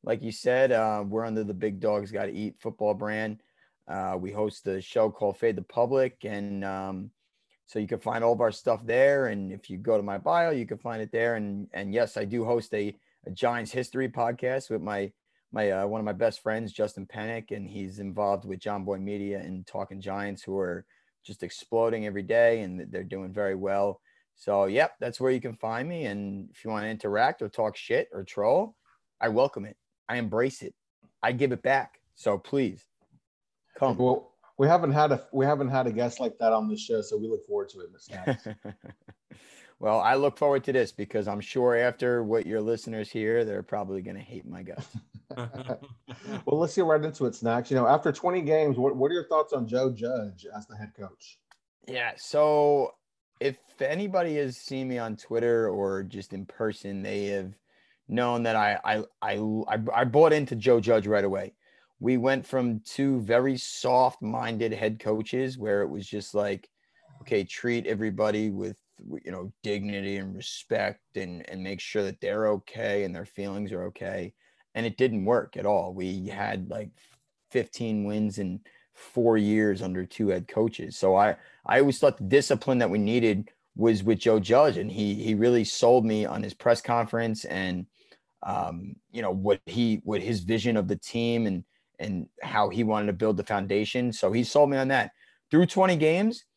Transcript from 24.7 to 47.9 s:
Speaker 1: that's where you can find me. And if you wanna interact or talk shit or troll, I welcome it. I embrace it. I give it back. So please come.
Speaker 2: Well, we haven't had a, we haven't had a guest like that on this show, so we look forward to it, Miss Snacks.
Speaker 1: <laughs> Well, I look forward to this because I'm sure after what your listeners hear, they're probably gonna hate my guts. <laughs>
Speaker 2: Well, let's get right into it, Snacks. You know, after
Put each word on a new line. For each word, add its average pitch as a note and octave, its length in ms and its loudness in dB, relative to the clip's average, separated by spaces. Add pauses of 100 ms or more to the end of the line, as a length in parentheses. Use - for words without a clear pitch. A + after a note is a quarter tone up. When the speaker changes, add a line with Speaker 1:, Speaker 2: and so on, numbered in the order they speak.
Speaker 1:
that's A#2+ 200 -6
where C3 120 2
you B2+ 80 0
can A#2+ 160 -10
find A2+ 300 -4
me. E3 200 -6
And G2+ 440 -8
if - 140 -20
you A2 60 -8
wanna G#2+ 160 -4
interact A2 560 0
or G#2+ 60 -6
talk A2 280 -2
shit - 360 -2
or F#2+ 100 -10
troll, C3+ 540 0 (440)
I A2+ 100 0
welcome A2+ 360 0
it. G#2+ 100 -18 (320)
I A#2+ 80 -4
embrace A#2 460 -2
it. - 120 -12 (480)
I A#2 100 2
give B2+ 200 2
it B2+ 100 -6
back. C3+ 380 0 (140)
So G2+ 240 0
please B2 480 -2 (920)
come. B2 220 0
Speaker 2:
Well, B2+ 340 0 (240)
we C3+ 100 4
haven't E3 260 4
had D3+ 200 4
a, - 180 -2
we C3 140 2
haven't C#3 240 2
had C3 180 0
a A2+ 60 -2
guest A#2 280 -2
like A#2+ 180 -4
that A2+ 160 4
on A2 160 2
this G#2+ 100 -4
show, A2 220 -2
so G#2+ 160 -4
we A2 100 -4
look A2 180 -4
forward G#2 240 -4
to F#2+ 100 -18
it, F2+ 120 -16
Miss F#2 120 -20
Snacks. G2 480 -6
Speaker 1:
<laughs> G#2 40 -14 (1200)
Well, G#2+ 200 0
I A2 160 6
look C#3 220 2
forward C#3 280 2
to C#3 100 -2
this B2 180 4
because G#2 340 -4
I'm G#2 140 -4
sure B2 340 2
after A#2+ 480 2
what A2 220 0
your G#2+ 160 -2
listeners A2 500 -4
hear, A2+ 360 0
they're G2+ 160 -4
probably F#2+ 400 -6
gonna F#2+ 180 -12
hate G#2 260 -16
my F2+ 160 -14
guts. F#2 240 -12 (480)
<laughs> - 20 -12 (1080)
Speaker 2:
Well, C#3+ 160 2
let's D#3+ 160 0
get F#3+ 80 4
right D#3 180 4
into D3+ 220 -4
it, A2 100 -2
Snacks. A#2 360 -2
You C3+ 60 2
know, A#2+ 100 4
after D3 260 4